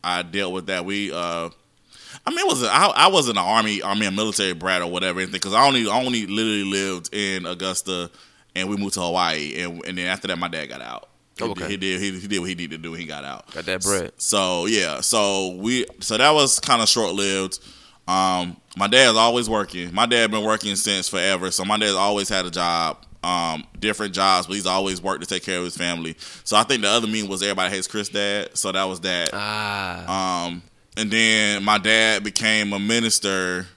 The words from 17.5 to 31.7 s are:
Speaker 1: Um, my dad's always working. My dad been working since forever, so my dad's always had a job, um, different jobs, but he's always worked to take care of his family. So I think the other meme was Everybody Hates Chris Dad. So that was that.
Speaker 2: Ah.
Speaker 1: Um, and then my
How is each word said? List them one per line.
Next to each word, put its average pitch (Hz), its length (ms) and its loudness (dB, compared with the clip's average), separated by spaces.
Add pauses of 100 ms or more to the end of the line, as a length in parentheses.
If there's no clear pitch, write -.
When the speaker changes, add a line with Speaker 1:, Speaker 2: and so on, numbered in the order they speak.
Speaker 1:
Um, 90 500 0 (200)
my 98 100 0
dad's 120 300 8
always 117 320 4
working. 90 460 -2
My 107 100 4
dad 117 260 4
been 107 140 -2
working 107 320 0
since 95 320 -2
forever, 92 420 0
so 92 140 -2
my 107 140 2
dad's 104 160 2
always 101 340 2
had 95 160 0
a 90 60 -6
job, 85 480 0 (240)
um, 85 420 -2 (140)
different 101 360 -2
jobs, 95 340 4
but 95 60 -6
he's 98 120 -4
always 95 340 0
worked 92 220 -2
to 90 60 -10
take 92 160 -2
care 92 140 -2
of 87 60 -2
his 87 120 -8
family. 82 400 -4 (280)
So 107 120 0
I 113 80 6
think 120 180 0
the 101 60 2
other 113 180 2
meme 107 220 -4
was 95 140 -4
Everybody 95 320 0
Hates 92 120 -4
Chris 104 220 -6
Dad. 101 500 -4
So 92 140 -2
that 95 120 0
was 92 160 -6
that. 87 320 -2
Speaker 2:
Ah. 95 1120 -4
Speaker 1:
Um, 87 160 -8 (340)
and 107 140 -2
then 107 520 4
my 104 160 4